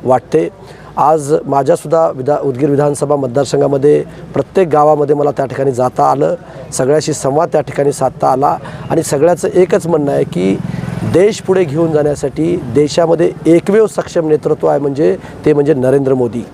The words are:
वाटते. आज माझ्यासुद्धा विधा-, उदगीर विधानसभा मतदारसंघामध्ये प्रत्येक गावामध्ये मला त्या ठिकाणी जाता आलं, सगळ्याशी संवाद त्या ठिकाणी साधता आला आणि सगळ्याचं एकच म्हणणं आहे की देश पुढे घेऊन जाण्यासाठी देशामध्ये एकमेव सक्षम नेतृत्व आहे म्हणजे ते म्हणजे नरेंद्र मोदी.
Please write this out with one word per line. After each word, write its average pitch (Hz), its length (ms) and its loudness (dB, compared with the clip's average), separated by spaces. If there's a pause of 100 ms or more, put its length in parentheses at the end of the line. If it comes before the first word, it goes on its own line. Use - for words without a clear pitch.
वाटते. 156 460 0 (480)
आज 147 360 2 (120)
माझ्यासुद्धा 156 640 0
विधा-, 143 300 -2
उदगीर 143 300 -2
विधानसभा 143 460 0
मतदारसंघामध्ये 139 880 0 (300)
प्रत्येक 175 340 0
गावामध्ये 147 480 2
मला 143 160 0
त्या 135 140 -4
ठिकाणी 135 260 -2
जाता 127 400 0
आलं, 156 240 0 (380)
सगळ्याशी 147 400 0
संवाद 147 380 0
त्या 156 100 0
ठिकाणी 143 300 -2
साधता 135 400 -2
आला 143 260 0 (320)
आणि 160 140 0
सगळ्याचं 160 500 0
एकच 180 340 2
म्हणणं 147 240 0
आहे 143 120 0
की 180 340 -2 (560)
देश 196 280 2
पुढे 190 220 0
घेऊन 160 280 0
जाण्यासाठी 147 640 -2
देशामध्ये 156 760 2 (140)
एकमेव 190 420 4
सक्षम - 400 -4
नेतृत्व 156 400 0
आहे 147 120 2
म्हणजे 147 380 0 (280)
ते 151 80 4
म्हणजे 143 200 2
नरेंद्र 131 400 2
मोदी. 120 400 -2